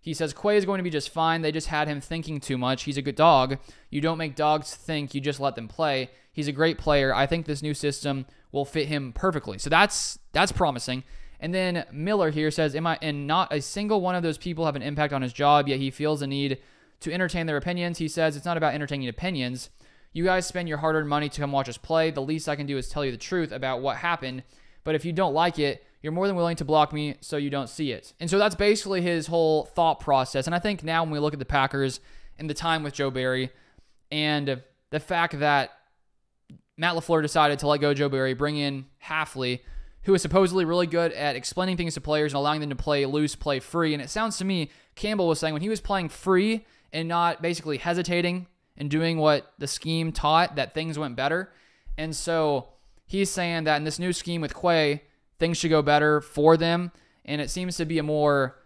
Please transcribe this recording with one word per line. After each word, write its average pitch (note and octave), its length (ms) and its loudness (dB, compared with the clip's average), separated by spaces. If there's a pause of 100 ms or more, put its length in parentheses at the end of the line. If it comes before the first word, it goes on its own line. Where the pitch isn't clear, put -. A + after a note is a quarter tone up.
He D#3+ 120 -8
says, D3 200 -2
"Quay G#3 220 2
is G#3 80 6
going F#3+ 160 0
to F3+ 40 -4
be F3 60 -2
just D3+ 200 -4
fine. E3 320 0
They D#3 100 0
just D#3 160 -4
had D3+ 220 0
him C#3+ 100 -4
thinking D#3 400 -6
too C3+ 180 -4
much. B2+ 260 0
He's C#3+ 120 -4
a C#3 60 -4
good C3+ 140 -4
dog. C3+ 420 6 (320)
You C#3+ 100 -4
don't D#3+ 180 0
make D#3 180 -6
dogs D3+ 380 2
think, D3 400 -6
you C#3+ 60 -2
just C3+ 220 -4
let C#3 140 0
them A2+ 120 -10
play. C3+ 420 -2 (220)
He's D3 160 -4
a D3 60 -4
great D#3 240 2
player. C#3 360 2
I C3 120 4
think E3 200 -2
this C#3+ 160 -6
new D3+ 120 -4
system C#3 520 -4 (280)
will C#3 100 -2
fit C#3+ 240 -2
him C#3+ 240 -4
perfectly." D3 460 -2
So - 120 -6
that's, F3+ 480 4 (140)
that's F#3 220 2
promising. C3 500 -2 (380)
And E3+ 120 -4
then F3+ 380 0
Miller E3+ 400 2
here D#3 200 0
says, D3+ 240 0
"Am D#3+ 120 -2
I, D#3+ 140 0
and C#3+ 260 -4
not E3+ 240 2
a D3 100 -2
single G#3 380 -2
one F3+ 160 0
of F3 80 -2
those D#3+ 140 -2
people E3 280 -4
have C#3+ 120 0
an C3+ 40 -6
impact C#3+ 300 -2
on C#3 100 -2
his B2 120 -4
job, C#3+ 340 6
yet C3+ 120 0
he C3+ 120 -2
feels D3+ 300 -2
the C#3 60 -4
need C#3 320 -2 (420)
to D#3 120 -6
entertain F3+ 320 -2
their D3+ 120 0
opinions." F3 400 -4
He D#3+ 100 -4
says, D#3+ 300 0
"It's C#3 80 -10
not E3+ 120 -2
about D#3 160 2
entertaining C#3 360 -4
opinions. B2+ 600 -4 (440)
You E3 100 -2
guys F#3 240 2
spend F3 220 -6
your D3+ 80 -4
hard-earned D#3 320 0
money D3 180 0
to C#3+ 140 -6
come C#3+ 100 -2
watch C#3 160 0
us A#2+ 100 -10
play. D#3+ 320 2
The D3 120 -4
least D3+ 260 -4
I D3 80 0
can C#3+ 100 -6
do C#3 120 -4
is B2 120 -6
tell D3 140 -4
you C3+ 80 -2
the A#2+ 60 -8
truth E3+ 340 -2
about C3 300 -4
what C3 160 -2
happened. C3+ 460 -4 (420)
But D#3 100 0
if D3+ 80 -2
you E3+ 80 -4
don't E3 220 0
like D#3+ 260 2
it, C#3+ 260 -2 (160)
you're D#3 120 -6
more F#3 140 0
than F#3+ 100 0
willing E3+ 180 0
to D#3 100 -6
block D3+ 280 4
me D3+ 280 -4
so - 160 -6
you C#3+ 120 -2
don't C3+ 200 -4
see D3 220 -6
it." - 280 -12
And E3 100 -6
so F#3 80 2
that's G3+ 180 4
basically G3+ 460 2
his E3+ 260 0
whole D#3+ 380 2
thought D#3+ 340 2
process. C3+ 460 2
And E3 100 -2
I F3 40 2
think G3+ 240 -2
now E3 200 0
when D#3 80 -2
we D3 80 -2
look D3 140 0
at D3 60 -10
the B2+ 60 -6
Packers C3+ 540 0 (380)
and D#3 120 -8
the D3 40 -4
time D#3+ 300 -2
with C#3+ 100 -6
Joe C#3 180 -2
Barry B2+ 400 -2 (580)
and D3 520 0 (280)
the D3+ 100 -2
fact E3+ 400 -2
that C#3+ 320 2 (1040)
Matt E3+ 200 0
LaFleur E3 260 2
decided D3 380 4
to C#3+ 80 0
let D3 140 4
go C#3+ 120 4
Joe C#3+ 160 2
Barry, C3 240 0
bring D3 240 -2
in C#3 300 -4 (180)
Hafley, C3 540 -2 (440)
who G3 100 4
is F#3 80 4
supposedly F#3 420 4
really F3 240 2
good E3+ 240 2
at C#3+ 240 -2
explaining F#3 400 -2
things D#3+ 200 -2
to D3 60 -8
players D3+ 300 0
and C#3+ 60 -2
allowing D3 240 0
them D3 80 -6
to C3+ 60 -4
play C#3+ 300 0
loose, D3 300 0
play C#3 240 -2
free. D#3+ 340 0
And D3 80 -4
it C3+ 80 -12
sounds G#3+ 280 -2
to F#3+ 80 -4
me, F3+ 260 -2 (240)
Campbell G3+ 320 0
was D#3+ 120 2
saying D#3 140 -2
when D3+ 80 -4
he G3 80 -4
was A3 120 -2
playing F#3 260 -2
free G3+ 580 2 (280)
and E3 160 -4
not E3+ 320 0
basically D#3+ 360 -2
hesitating F3 680 0 (300)
and C#3+ 120 -4
doing D#3+ 280 2
what D3+ 420 4
the C#3 80 -6
scheme D#3+ 460 -2
taught, D#3+ 420 4
that C3+ 180 -2
things D#3+ 240 -4
went C3 200 -6
better. D#3 340 -2 (460)
And D#3 180 -6
so D#3 540 0 (360)
he's F#3+ 240 0
saying E3+ 360 -2
that D3+ 100 4
in D3 80 -2
this D#3 160 -4
new F3+ 140 0
scheme E3+ 260 -4
with D3+ 180 -4
Quay, D#3 460 2 (340)
things E3 200 0
should E3+ 120 0
go D#3 120 6
better D3 400 4
for D3+ 340 6
them. E3+ 360 0 (340)
And D3 160 -4
it C#3 80 -6
seems F3+ 280 -4
to E3+ 80 -2
be D#3+ 120 -2
a D3+ 60 0
more D3 640 2